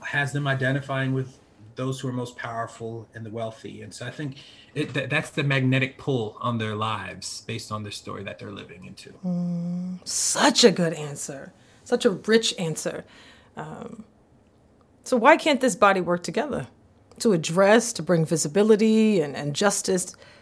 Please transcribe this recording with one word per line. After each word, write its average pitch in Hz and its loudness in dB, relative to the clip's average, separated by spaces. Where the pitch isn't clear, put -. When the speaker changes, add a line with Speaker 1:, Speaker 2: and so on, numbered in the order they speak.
Speaker 1:
has 143 -2
them 143 -2
identifying 135 -2
with 131 -6
those 131 -6
who 135 -6
are 120 -4
most 123 -8
powerful 117 -10
and 113 -12
the 110 -12
wealthy. 107 -10
And 110 -16
so - -12
I 127 -8
think 143 -8
it, - -4
that, 135 -4
that's 156 -2
the 156 -2
magnetic 131 2
pull 117 -4
on 117 -2
their 110 -4
lives 101 -6
based - -10
on 107 -6
the 104 -12
story 98 -12
that 104 -12
they're 107 -12
living 101 -14
into. - -18
Speaker 2:
Mm, 175 -4
such - 4
a 214 10
good 165 2
answer. 147 -10
Such 247 -2
a 233 4
rich 220 2
answer. 156 -6
Um, - -14
so 254 2
why 277 6
can't 294 2
this 240 2
body 190 4
work 175 -2
together 214 -4
to 226 4
address, 196 4
to - -6
bring 165 2
visibility 214 4
and, 143 -2
and 143 -4
justice, 196 0